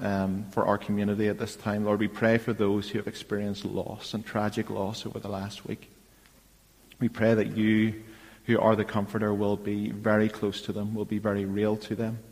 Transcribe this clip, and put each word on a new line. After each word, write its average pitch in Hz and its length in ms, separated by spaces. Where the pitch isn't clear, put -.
um, 98 500
for - 160
our 101 120
community 104 500
at 104 100
this 110 160
time. 107 300
Lord, 104 160
we 104 80
pray 113 300
for 117 140
those 101 360
who 110 100
have 101 80
experienced 104 580
loss 101 500
and 107 120
tragic 107 420
loss 101 380
over 107 140
the 101 80
last 101 360
week. - 240
We 120 100
pray 113 260
that 101 220
you, 110 460
who 117 120
are 110 160
the 104 120
Comforter, 104 460
will 101 240
be 104 340
very 107 380
close 104 340
to - 100
them, 104 220
will 104 100
be 107 140
very 101 260
real 104 320
to 107 180
them, 113 240